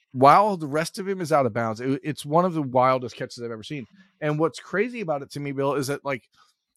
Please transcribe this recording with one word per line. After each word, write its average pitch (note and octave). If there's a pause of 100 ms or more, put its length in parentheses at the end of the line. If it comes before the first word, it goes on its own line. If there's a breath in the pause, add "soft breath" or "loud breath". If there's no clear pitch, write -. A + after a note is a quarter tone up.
(120)
while F3
the D#3
rest D#3
of F#3+
him F#3+
is D3
out C#3+
of G#2+
bounds. A2+
It, C3+
it's D3
one D#3
of F3+
the D#3+
wildest B2+
catches B2
I've A#2
ever A2
seen. C#3 (340 soft breath)
And D3+
what's D#3
crazy A#3
about D#3
it C3
to C#3+
me, C#3+
Bill, C#3
is C#3
that, C#3+
like, C#3 (500)